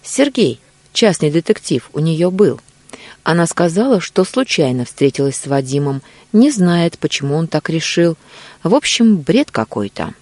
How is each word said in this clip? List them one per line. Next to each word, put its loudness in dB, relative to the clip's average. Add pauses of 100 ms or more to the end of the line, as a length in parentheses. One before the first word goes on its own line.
Сергей, 0 (320)
частный 0
детектив, -2
у -4
нее 0
был. 2 (640)
Она 2
сказала, 0
что -2
случайно -2
встретилась -2
с -12
Вадимом, -2 (300)
не 6
знает, 0
почему -4
он -2
так -4
решил. 0 (460)
В 2
общем, 2
бред 0
какой-то. -6